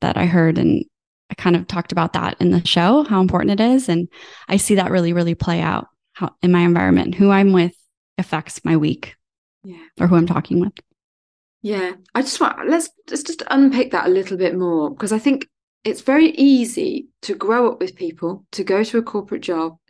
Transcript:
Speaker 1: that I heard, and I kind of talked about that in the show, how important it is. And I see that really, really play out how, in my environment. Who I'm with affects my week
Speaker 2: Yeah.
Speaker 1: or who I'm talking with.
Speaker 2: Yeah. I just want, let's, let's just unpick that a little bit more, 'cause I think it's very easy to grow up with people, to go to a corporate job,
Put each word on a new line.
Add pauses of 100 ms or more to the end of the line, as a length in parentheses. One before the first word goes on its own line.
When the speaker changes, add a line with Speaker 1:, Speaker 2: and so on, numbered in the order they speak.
Speaker 1:
that
I
heard,
and (460)
I
kind
of
talked
about
that
in
the
show,
how
important
it
is.
And (400)
I
see
that
really,
really
play
out (260)
how,
in
my
environment.
Who
I'm
with (440)
affects
my
week (480)
Speaker 2:
Yeah. (200)
Speaker 1:
or
who
I'm
talking
with. (880)
Speaker 2:
Yeah. (220)
I
just
want,
let's, (180)
let's
just
unpick
that
a
little
bit
more,
'cause
I
think (360)
it's
very
easy (160)
to
grow
up
with
people,
to
go
to
a
corporate
job, (120)